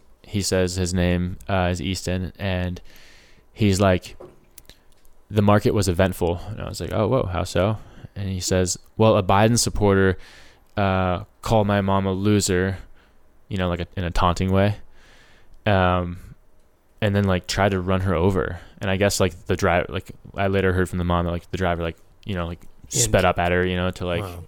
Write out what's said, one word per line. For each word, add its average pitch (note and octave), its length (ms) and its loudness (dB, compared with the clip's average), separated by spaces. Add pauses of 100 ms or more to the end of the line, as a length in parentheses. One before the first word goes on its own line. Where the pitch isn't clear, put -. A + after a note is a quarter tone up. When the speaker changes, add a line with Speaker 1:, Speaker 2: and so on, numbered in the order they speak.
(220)
Speaker 1:
he G#2 200 -6
says F#2 320 0
his F#2 180 -2
name, F2+ 460 0 (100)
uh, F#2 220 0
is F2+ 100 -2
Easton, F2+ 580 -4
and F2+ 420 -4 (760)
he's G2 260 2
like, F#2+ 360 2 (1120)
"The G#2 120 0
market G#2 300 4
was G2 160 2
eventful." F2+ 520 0 (100)
And - 100 -10
I - 80 -8
was - 120 -10
like, E2+ 120 -8
"Oh, G2+ 160 0
whoa, B2+ 240 0
how F2 120 -2
so?" G2+ 340 0 (380)
And G2 120 -6
he F#2+ 120 -4
says, F#2 360 0 (200)
"Well, A2 200 4
a G#2 60 2
Biden G#2+ 360 4
supporter, G2 600 2 (580)
uh, F#2+ 480 0 (180)
called G#2+ 260 2
my G2+ 120 2
mom G2 260 0
a F#2+ 60 0
loser," F#2+ 680 0 (680)
you G#2+ 80 -6
know, F#2 120 -2
like, F2 120 -2
a, F2 60 -8 (100)
in F#2 80 -4
a F2+ 60 -4
taunting F#2 400 0
way. G2+ 260 2 (880)
Um, F2+ 520 2 (840)
and G2+ 160 0
then, G2+ 80 2
like, F#2 220 0
tried G2 240 0
to F#2+ 100 -2
run F#2 220 0
her F#2 120 0
over. F2+ 460 0 (200)
And G2+ 100 -4
I F#2+ 60 0
guess, G2+ 240 2
like, F#2 260 -2
the F#2 100 0
dri-, F2 320 2
like, - 240 -10 (240)
I G2 120 0
later F#2+ 240 2
heard F2+ 160 0
from F2+ 100 -6
the F2 60 -2
mom F2 200 0
that, E2+ 80 -2
like, F2 180 -8
the - 60 -6
driver, F2 260 -2
like, E2 140 -6 (280)
you G#2 100 -6
know, F2 120 -4
like, E2+ 140 -10 (320)
Speaker 2:
In- - 80 -2
Speaker 1:
sped G#2+ 240 2
up F2+ 140 2
at F2 140 2
her, F2+ 140 2
you F#2 100 -2
know, F2+ 160 -2
to, F2+ 140 -10
like, F2 160 -2
Speaker 2:
Wow. F2 260 -12